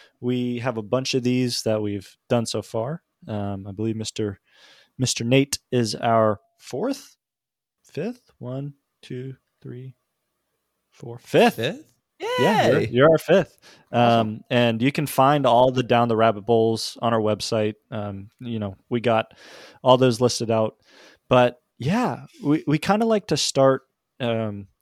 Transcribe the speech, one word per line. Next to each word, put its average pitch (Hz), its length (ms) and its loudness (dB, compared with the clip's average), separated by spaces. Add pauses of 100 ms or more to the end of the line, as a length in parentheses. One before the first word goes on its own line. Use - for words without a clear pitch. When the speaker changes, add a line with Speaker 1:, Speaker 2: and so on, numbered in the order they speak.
(200)
Speaker 1:
we 123 400 -2
have 117 180 -4
a 110 60 -8
bunch 127 320 -4
of 127 80 -2
these 127 400 0
that 107 180 0
we've 101 340 -6 (140)
done 120 160 0
so 110 160 -6
far. 120 400 -8 (260)
Um, 101 400 -8
I 101 40 -12
believe 110 240 -4
Mister, 107 440 -6 (600)
Mister 127 240 -4
Nate 135 340 2 (140)
is 117 240 0
our 110 440 2 (200)
fourth, - 580 -8 (680)
fifth, 214 540 -12
one, 135 360 -10 (280)
two, 131 340 -14 (260)
three, 127 340 -16 (960)
four, 120 280 -16
fifth. 196 360 2
Speaker 2:
Fifth? 170 300 -6 (540)
Speaker 1:
Yeah, 202 300 2
you're, - 100 2
Speaker 2:
Yay! 110 120 -4
Speaker 1:
you're 131 200 6
our 156 60 4
fifth. 170 400 0 (340)
Speaker 3:
Awesome. 117 360 2 (100)
Speaker 1:
Um, - 120 -18
and 120 320 0
you 135 100 2
can 151 140 -2
find 139 400 2
all 123 260 6
the 127 120 -2
Down 120 240 2
the 117 80 0
Rabbit 107 300 2
Bowls 113 560 0
on 117 120 0
our 113 60 2
website. 107 560 -2 (160)
Um, 104 380 -10 (100)
you 117 180 -8
know, 101 200 -8 (120)
we 120 120 -2
got 113 320 0 (500)
all 127 140 8
those 120 240 4
listed 120 280 0
out. 110 280 0 (500)
But 123 340 4 (160)
yeah, 151 480 -4 (180)
we, 151 240 0
we 151 100 2
kinda 208 280 0
like 220 220 0
to 151 100 0
start, 135 440 2 (400)
um, 110 460 -4 (140)